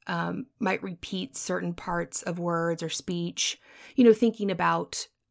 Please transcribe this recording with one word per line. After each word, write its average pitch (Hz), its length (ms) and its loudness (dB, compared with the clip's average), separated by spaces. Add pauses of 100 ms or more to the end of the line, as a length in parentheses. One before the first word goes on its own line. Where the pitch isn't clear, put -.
um, 175 400 -4 (120)
might 190 220 0
repeat 185 540 -8
certain 175 380 -2
parts 170 500 -6
of 175 160 -4
words 170 420 -2
or 160 80 -4
speech, - 680 -4 (360)
you 254 80 8
know, 226 100 12
thinking 220 360 2
about, 170 580 0 (240)